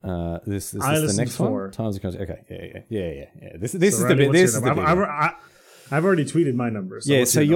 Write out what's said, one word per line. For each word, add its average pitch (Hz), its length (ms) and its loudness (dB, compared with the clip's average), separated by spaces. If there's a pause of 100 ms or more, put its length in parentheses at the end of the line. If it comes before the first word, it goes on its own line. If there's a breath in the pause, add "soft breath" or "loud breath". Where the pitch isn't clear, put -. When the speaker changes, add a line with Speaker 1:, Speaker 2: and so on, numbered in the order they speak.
Speaker 1:
Uh, 85 420 -6
this, 101 260 -6
this 104 100 -6
Speaker 2:
I 139 120 0
Speaker 1:
is 156 60 2
the 151 60 -2
Speaker 2:
listened 101 120 -2
Speaker 1:
next 120 180 -2
Speaker 2:
to - 60 -2
Speaker 1:
one. - 100 0
Speaker 2:
four. 98 180 -6
Speaker 1:
Time 110 180 -6
is 98 80 -4
a 92 40 -10
construct. 90 300 -8
Okay. 87 600 -14
Yeah, 110 100 -4
yeah, 87 120 -4
yeah, 69 120 -12 (160)
yeah. - 160 -18
This, 104 160 -6
this 190 240 2
Speaker 2:
So, 196 60 0
Speaker 1:
is - 0 -
the - 60 2
Speaker 2:
Riley, 139 80 6
Speaker 1:
big, 135 120 4
Speaker 2:
what's 143 100 4
your 185 80 6
Speaker 1:
this 113 100 2
is - 60 -2
Speaker 2:
number? 135 200 0
Speaker 1:
the 156 60 2
Speaker 2:
I've, 170 100 4
Speaker 1:
big 202 60 2
Speaker 2:
I've, - 40 -4
Speaker 1:
one. - 0 - (800 soft breath)
Speaker 2:
I, 139 60 0
I've 160 80 2
already 180 200 4
tweeted 147 300 0
my 120 160 0
numbers. 98 360 -8
So 139 60 2
Speaker 1:
Yeah. 135 80 6
Speaker 2:
what's 123 120 2
Speaker 1:
So 160 80 4
Speaker 2:
your 147 160 4